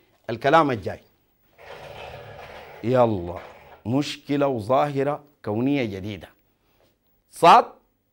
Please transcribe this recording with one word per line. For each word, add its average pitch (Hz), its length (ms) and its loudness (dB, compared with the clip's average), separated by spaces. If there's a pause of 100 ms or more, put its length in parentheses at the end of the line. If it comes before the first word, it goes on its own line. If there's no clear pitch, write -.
(300)
الكلام 143 400 4
الجاي. 98 300 -6 (1800)
يلا، 107 540 2 (480)
مشكلة 143 600 -2
وظاهرة 135 800 -2 (200)
كونية 127 400 -2
جديدة. 98 440 -10 (1000)
صاد 180 340 8 (480)